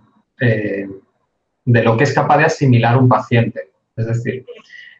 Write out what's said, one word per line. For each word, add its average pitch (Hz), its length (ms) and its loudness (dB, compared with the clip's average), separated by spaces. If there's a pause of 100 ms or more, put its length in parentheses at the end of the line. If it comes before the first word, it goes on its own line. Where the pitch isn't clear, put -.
(400)
eh, 104 480 -2 (760)
de 120 180 2
lo 113 140 2
que 135 80 2
es 127 100 -2
capaz 147 240 2
de 156 60 2
asimilar 123 540 2
un 127 100 4
paciente. - 640 -2 (240)
Es 117 100 -6
decir, 117 380 -6 (560)